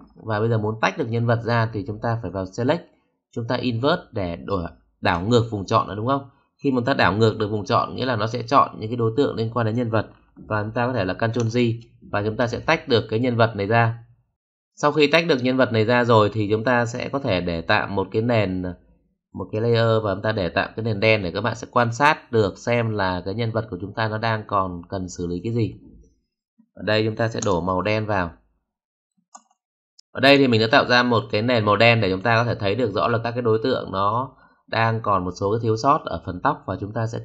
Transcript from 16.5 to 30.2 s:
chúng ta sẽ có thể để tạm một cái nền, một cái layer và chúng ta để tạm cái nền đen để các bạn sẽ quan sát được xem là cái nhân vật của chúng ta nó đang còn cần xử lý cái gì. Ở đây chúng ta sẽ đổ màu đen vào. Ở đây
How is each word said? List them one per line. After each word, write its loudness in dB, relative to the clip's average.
chúng 0
ta 2
sẽ -6
có -4
thể 0
để -4
tạm -2
một -2
cái 0
nền, 0
một -8
cái -2
layer 2
và 0
chúng -8
ta 0
để 0
tạm -2
cái -6
nền -2
đen 4
để -4
các -4
bạn -2
sẽ -12
quan 2
sát 0
được 2
xem -2
là -2
cái -6
nhân -4
vật -4
của -10
chúng -10
ta -2
nó -4
đang -2
còn -2
cần -6
xử -6
lý -4
cái -6
gì. 0
Ở -16
đây 2
chúng -2
ta 0
sẽ -6
đổ 0
màu 0
đen 0
vào. -2
Ở -12
đây 8